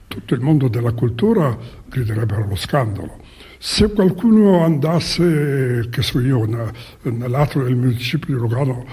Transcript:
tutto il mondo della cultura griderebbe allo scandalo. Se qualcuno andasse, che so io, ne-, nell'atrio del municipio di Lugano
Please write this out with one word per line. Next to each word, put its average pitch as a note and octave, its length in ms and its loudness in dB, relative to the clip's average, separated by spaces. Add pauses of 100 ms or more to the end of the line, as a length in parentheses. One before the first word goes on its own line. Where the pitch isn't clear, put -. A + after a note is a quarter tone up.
tutto - 260 -6
il B2 80 -2
mondo C3+ 260 4
della A#2 260 0
cultura C#3 640 0 (320)
griderebbe A2 500 -2
allo G2+ 180 -4
scandalo. G#2 640 -4 (400)
Se - 320 0
qualcuno G3+ 720 4
andasse, D3 1300 0
che B2+ 100 -4
so - 180 0
io, B2 260 2
ne-, A2+ 260 -4 (320)
nell'atrio B2+ 600 -2
del B2+ 100 0
municipio B2 580 -2
di B2 80 -2
Lugano A#2+ 520 -2